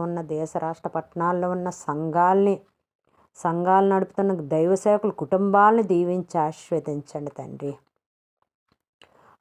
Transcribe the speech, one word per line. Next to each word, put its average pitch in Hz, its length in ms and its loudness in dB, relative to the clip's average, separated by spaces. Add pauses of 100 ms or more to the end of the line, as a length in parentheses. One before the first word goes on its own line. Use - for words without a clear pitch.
ఉన్న 170 180 -6
దేశ 156 360 -8
రాష్ట్ర 165 320 -6
పట్టణాల్లో 175 600 -2
ఉన్న 180 200 -4
సంఘాల్ని, 175 840 0 (840)
సంఘాలు 180 500 2
నడుపుతున్న 190 440 0 (160)
దైవ 160 260 2
సేవకుల 208 360 2
కుటుంబాలని 202 720 4
దీవించి 180 560 -2
ఆశీర్వదించండి 151 920 -6
తండ్రి. 139 440 -12 (1700)